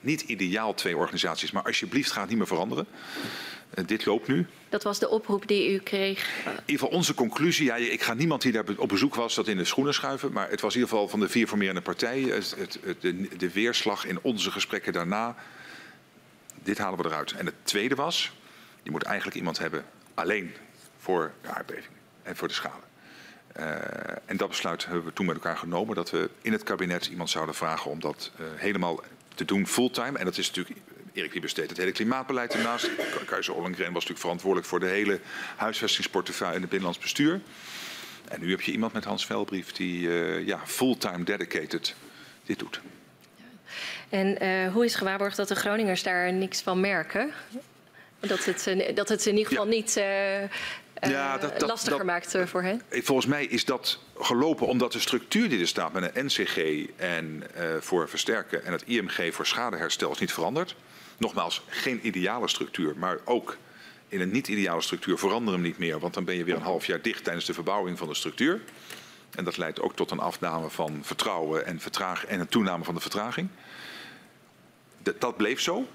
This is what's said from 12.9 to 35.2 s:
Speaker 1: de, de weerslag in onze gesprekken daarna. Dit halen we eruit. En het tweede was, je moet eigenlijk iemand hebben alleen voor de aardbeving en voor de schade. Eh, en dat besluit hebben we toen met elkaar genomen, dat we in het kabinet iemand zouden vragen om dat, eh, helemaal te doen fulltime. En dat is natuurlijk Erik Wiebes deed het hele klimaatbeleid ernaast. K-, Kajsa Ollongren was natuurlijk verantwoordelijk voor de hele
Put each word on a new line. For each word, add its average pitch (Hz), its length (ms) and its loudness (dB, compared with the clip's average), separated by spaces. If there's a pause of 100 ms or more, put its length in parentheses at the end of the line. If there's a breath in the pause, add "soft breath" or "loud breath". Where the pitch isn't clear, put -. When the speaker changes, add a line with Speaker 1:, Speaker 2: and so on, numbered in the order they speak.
Speaker 1:
de, 90 360 -2
de 87 140 0
weerslag 107 540 2
in 92 160 -2
onze 98 300 0
gesprekken 101 420 -2
daarna. 104 420 0 (1300 loud breath)
Dit 104 140 0
halen 95 220 0
we 87 60 0
eruit. 78 260 -2
En 92 140 -6
het 87 180 -4
tweede 120 320 2
was, 151 360 0 (520 loud breath)
je - 80 -6
moet 80 120 -2
eigenlijk 98 340 -4
iemand 85 200 -2
hebben 78 280 -4 (280)
alleen 90 420 0 (420)
voor 85 340 2 (100)
de - 60 -14
aardbeving - 460 -8 (300)
en - 120 -10
voor 90 120 -4
de - 60 -2
schade. - 300 -6 (680 loud breath)
Eh, 78 120 -6 (600)
en 98 120 -4
dat 98 120 2
besluit - 360 -2
hebben 85 200 -2
we 80 80 -6
toen 98 120 0
met 80 100 2
elkaar 80 220 -2
genomen, 87 380 0
dat 85 140 -2
we 85 200 0 (120)
in 113 100 0
het 107 120 0
kabinet 90 420 0
iemand 87 240 -4
zouden 78 260 0
vragen 80 360 -2
om 78 80 -6
dat, 76 380 -6
eh, 80 80 -10 (100)
helemaal 90 480 0 (320)
te 165 100 -4
doen 98 220 2
fulltime. 123 500 2
En 92 80 -2
dat 90 120 0
is 90 100 0
natuurlijk - 300 -6 (360)
Erik 85 200 -4
Wiebes - 200 -4
deed 78 160 -2
het 82 80 -8
hele 92 140 2
klimaatbeleid 120 600 0
ernaast. - 420 0
K-, - 300 -4
Kajsa - 260 -2
Ollongren 90 320 -2
was 87 100 -2
natuurlijk 85 260 -4
verantwoordelijk 90 480 2
voor 87 120 0
de 92 60 2
hele 98 340 2 (360 loud breath)